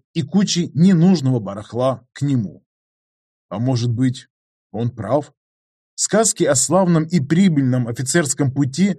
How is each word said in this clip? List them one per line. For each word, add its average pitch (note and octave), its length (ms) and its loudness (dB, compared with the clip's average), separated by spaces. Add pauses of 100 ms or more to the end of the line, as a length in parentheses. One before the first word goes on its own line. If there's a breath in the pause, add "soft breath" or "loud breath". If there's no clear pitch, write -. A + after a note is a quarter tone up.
(120)
и - 80 -6
кучи E3+ 540 0
ненужного D#3+ 640 4
барахла A2+ 720 -6
к - 80 -14
нему. A#2+ 460 -4 (800)
А F2+ 100 -8
может A#2+ 320 -2
быть, B2+ 380 -2 (440)
он A2+ 180 -6
прав? A2+ 420 -4 (640)
Сказки - 500 0
о C#3+ 100 2
славном E3+ 500 2
и E3 160 0
прибыльном C3+ 680 2
офицерском C3 640 -2
пути D#3+ 460 0